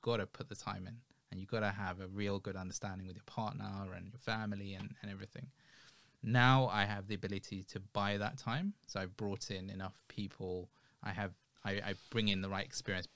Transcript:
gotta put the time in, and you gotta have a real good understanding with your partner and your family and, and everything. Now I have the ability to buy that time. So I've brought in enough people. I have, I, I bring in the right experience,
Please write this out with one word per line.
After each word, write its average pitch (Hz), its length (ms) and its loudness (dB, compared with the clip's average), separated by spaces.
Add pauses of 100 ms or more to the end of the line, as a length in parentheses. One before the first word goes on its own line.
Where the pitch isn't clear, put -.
gotta 113 240 4
put - 220 -10
the 107 60 -10
time 95 320 -4
in, 110 100 -10 (340)
and 98 100 -6
you 98 60 -6
gotta 107 240 2
have 95 300 -2
a 95 80 -6
real 101 300 2
good 95 180 -4
understanding 95 500 -6
with 92 100 -8
your - 100 -14
partner 101 440 -4 (260)
and 90 120 -10
your 120 100 -14
family 101 560 -2
and, 101 280 -8
and 104 80 -8
everything. 98 360 -10 (760)
Now 127 500 10
I 101 120 6
have 101 220 0
the 107 80 -2
ability 98 560 -4
to 101 100 -6
buy 101 380 2
that 104 200 -2
time. 165 360 0 (120)
So - 140 -4
I've 95 160 -6
brought 101 340 -2
in 95 200 -4
enough 95 240 -6 (140)
people. 92 600 -4 (340)
I 104 80 -4
have, 92 220 -2 (320)
I, 101 80 2
I 101 220 0 (160)
bring 110 180 4
in 98 140 4
the 98 60 -2
right 98 160 0
experience, - 520 -4